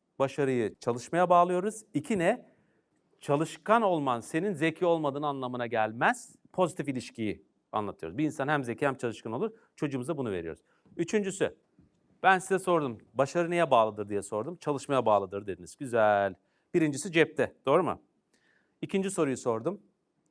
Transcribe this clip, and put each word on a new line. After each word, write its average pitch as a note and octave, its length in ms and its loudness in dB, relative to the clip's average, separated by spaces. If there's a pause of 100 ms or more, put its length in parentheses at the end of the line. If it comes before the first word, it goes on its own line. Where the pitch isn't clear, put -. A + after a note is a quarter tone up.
(200)
Başarıyı C3 600 0
çalışmaya E3 500 0
bağlıyoruz. F3+ 540 4 (100)
İki F#3 260 -2
ne? E3+ 260 0 (760)
Çalışkan D#3 600 0
olman D3 380 0
senin E3+ 340 -4
zeki D#3+ 320 -2
olmadığın D#3 360 0
anlamına B2+ 460 -4
gelmez. A#2 680 -2 (180)
Pozitif D#3+ 340 -2
ilişkiyi A2+ 580 -6 (260)
anlatıyoruz. G2+ 460 -6
Bir D3+ 80 -2
insan C#3+ 220 -4
hem D3 160 0
zeki A#2 240 -2
hem C3 80 -2
çalışkan A2+ 380 -8
olur. G3+ 180 -4 (240)
Çocuğumuza C3+ 420 -4
bunu B2 140 -4
veriyoruz. E2 300 -6 (360)
Üçüncüsü, F#3 600 -2 (680)
ben F#3 160 6
size F#3 200 0
sordum, D3+ 380 0 (160)
"Başarı E3 360 0
neye E3+ 220 2
bağlıdır?" G#2+ 380 4
diye G2+ 120 -2
sordum. - 340 -6
"Çalışmaya C3+ 500 -2
bağlıdır." G2+ 420 2
dediniz. F2 280 -10
Güzel. G#2+ 600 2 (380)
Birincisi D#3+ 380 0
cepte, D3+ 440 2 (100)
doğru D#3 180 4
mu? G#2+ 180 -4 (800)
İkinci F#3+ 300 -2
soruyu C#3+ 260 0
sordum. A#2+ 440 -4 (500)